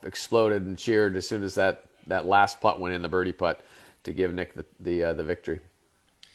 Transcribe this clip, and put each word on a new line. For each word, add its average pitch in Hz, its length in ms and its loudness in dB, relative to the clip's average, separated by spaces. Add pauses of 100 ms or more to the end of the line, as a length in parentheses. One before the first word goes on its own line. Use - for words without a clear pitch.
exploded 107 600 2
and 92 140 -8
cheered 107 380 2
as 92 120 -4
soon 107 140 -2
as 92 140 -4
that, 95 280 2 (220)
that 85 180 -2
last 101 360 4
putt 98 200 2
went 90 140 -4
in, 87 80 -4
the 85 60 -4
birdie 90 240 0
putt, 82 280 -2 (440)
to 90 80 -8
give 87 200 0
Nick 90 220 -6
the, 80 100 -14 (160)
the, 87 240 -2
uh, 82 80 0
the 78 120 -6
victory. 82 360 -6 (760)